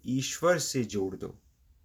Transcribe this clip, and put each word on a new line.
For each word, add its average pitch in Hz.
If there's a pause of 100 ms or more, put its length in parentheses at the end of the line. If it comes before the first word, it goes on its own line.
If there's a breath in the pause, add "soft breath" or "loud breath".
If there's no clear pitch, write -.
ईश्वर 135
से 135
जोड़ 95
दो। - (460)